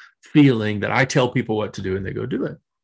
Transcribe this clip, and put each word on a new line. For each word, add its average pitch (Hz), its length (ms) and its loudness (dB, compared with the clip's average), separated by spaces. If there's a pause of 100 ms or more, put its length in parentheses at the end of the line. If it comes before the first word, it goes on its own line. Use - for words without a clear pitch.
(220)
feeling 110 580 4
that 104 100 -2
I 120 140 2
tell 135 240 0
people 117 280 -4
what 107 180 -4
to 101 80 -10
do 95 140 -4
and 95 80 -8
they 98 80 -8
go - 140 -6
do 202 200 -6
it. - 120 -12 (260)